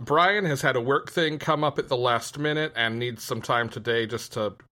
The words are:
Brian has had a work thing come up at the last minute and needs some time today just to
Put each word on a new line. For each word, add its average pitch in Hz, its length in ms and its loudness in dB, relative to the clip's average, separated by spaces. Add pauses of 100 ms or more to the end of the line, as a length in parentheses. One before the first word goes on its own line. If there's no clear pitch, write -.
Brian 175 460 4
has 143 160 0
had 135 120 4
a 123 60 2
work 135 300 0
thing 156 280 0
come 151 240 0
up 151 160 0
at 143 100 -2
the 131 100 0
last 123 400 0
minute 151 360 -2
and 113 240 0
needs 120 240 -6
some 113 200 -6
time 117 260 0
today 117 380 -2
just 113 260 -8
to 104 220 -4 (180)